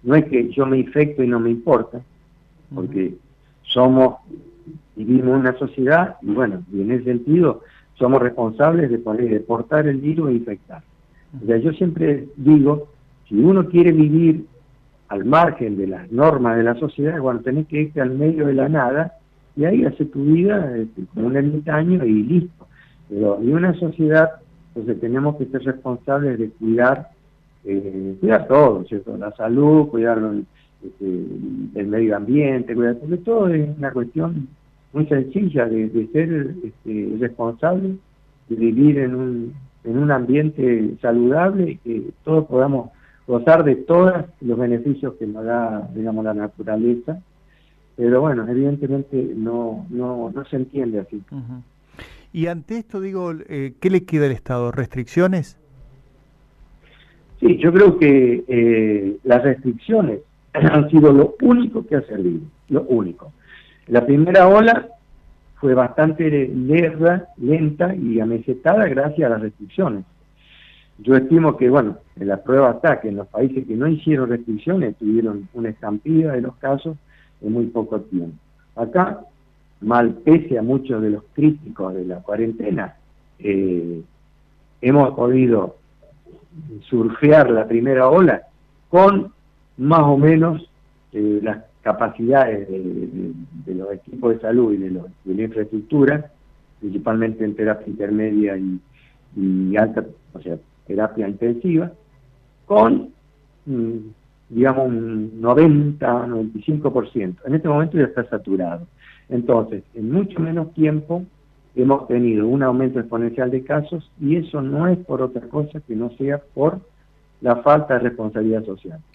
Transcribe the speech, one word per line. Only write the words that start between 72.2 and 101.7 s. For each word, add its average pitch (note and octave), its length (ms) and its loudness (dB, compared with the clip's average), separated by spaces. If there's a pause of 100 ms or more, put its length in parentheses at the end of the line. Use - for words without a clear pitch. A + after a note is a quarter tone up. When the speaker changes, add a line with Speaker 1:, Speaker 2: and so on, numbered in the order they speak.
Speaker 1:
la G2 140 -4
prueba C3 280 4
está B2+ 300 -2
que A2+ 80 -8
en G2+ 80 -6
los G2 100 -10
países C3 400 -4
que A2+ 80 -6
no B2+ 140 -2
hicieron D3+ 420 -2
restricciones A#2+ 640 -4
tuvieron G#2+ 560 -2
una A2+ 180 -8
estampida C#3+ 600 -2
de B2+ 100 -4
los B2+ 140 -10
casos D3+ 400 -6 (460)
en G#2 120 -6
muy A#2 120 -2
poco A2 360 -6
tiempo. E2+ 340 -8 (400)
Acá, F3+ 440 -2 (600)
mal A#2 320 0 (120)
pese D#3 340 4
a A2 40 -2
muchos B2+ 380 -2
de G#2+ 80 -2
los G#2 240 -4
críticos D3+ 640 0
de F#2 100 -6
la F2+ 120 -8
cuarentena, A2+ 800 -6 (420)
eh, F2 640 -4 (800)
hemos C3 320 4
podido A#2+ 640 2 (1040)
surfear B2+ 680 4
la A2 160 2
primera B2+ 420 2
ola D#3 340 4 (480)
con F#3+ 420 4 (460)
más D3+ 240 4
o D3 160 4
menos, D#3+ 520 4 (420)
eh, G#2 300 -2
las A2 220 -6 (160)
capacidades A#2 880 0
de, F#2+ 100 -8
de, F#2 540 -8 (320)
de F#2 100 -10
los F#2+ 200 -10
equipos A#2+ 400 -4
de A2+ 60 -10
salud A2+ 340 0
y - 20 -4
de, F#2+ 140 -6
los, F2+ 160 -8 (180)
de F#2+ 100 -6
la G#2 100 -4
infraestructura, A2 840 -2 (480)
principalmente A2 640 -4
en G#2 120 -4
terapia G#2+ 340 -4
intermedia G#2 720 -2
y, F#2 200 -6 (560)
y F#2+ 440 -2
alta, A2 260 0 (300)
o F2+ 80 -16
sea, E2+ 160 -8 (280)
terapia G#2+ 400 -4
intensiva, A#2+ 640 -2 (760)